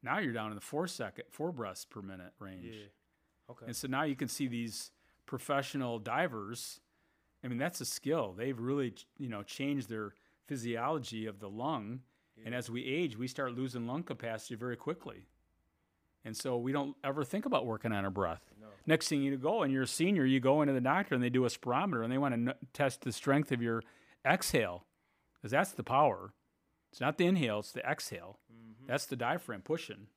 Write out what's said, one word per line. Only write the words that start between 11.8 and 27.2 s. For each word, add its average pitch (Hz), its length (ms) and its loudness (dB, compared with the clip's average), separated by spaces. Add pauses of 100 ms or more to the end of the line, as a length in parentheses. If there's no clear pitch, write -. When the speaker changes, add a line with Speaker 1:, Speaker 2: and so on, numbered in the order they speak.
Speaker 2:
Yeah. 113 100 -20
Speaker 1:
And 120 80 -4
as 120 140 -4
we 120 160 -4
age, 135 320 -2
we 127 100 -4
start 127 260 -4
losing 123 340 -4
lung 143 160 -4
capacity 117 520 -6
very 120 220 -4
quickly. 120 500 -8 (960)
And 110 140 -8
so 127 200 0
we 123 140 0
don't 143 320 0
ever 139 200 0
think 202 220 -2
about 135 200 2
working 113 260 0
on 101 140 2
our 98 60 0
breath. 90 300 0 (180)
Speaker 2:
No. - 80 -20 (180)
Speaker 1:
Next 160 220 4
thing 143 140 2
you 139 160 2
go, 175 260 2
and 135 100 2
you're 131 100 4
a 120 40 0
senior, 170 380 4
you 131 140 8
go 135 220 8
into 143 120 6
the 127 80 2
doctor 151 340 4
and 123 80 4
they 123 60 4
do 127 160 4
a 117 40 4
spirometer 127 540 0
and 120 80 0
they 131 60 2
wanna 135 200 2
kn-, 120 160 2 (200)
test 139 280 2
the 123 100 -2
strength 143 400 4
of 120 100 2
your 117 200 2 (440)
exhale, 120 600 4 (560)
'cause 107 100 -6
that's 170 200 4
the - 120 -8
power. 113 500 4 (580)
It's - 100 -8
not 147 160 2
the 175 80 6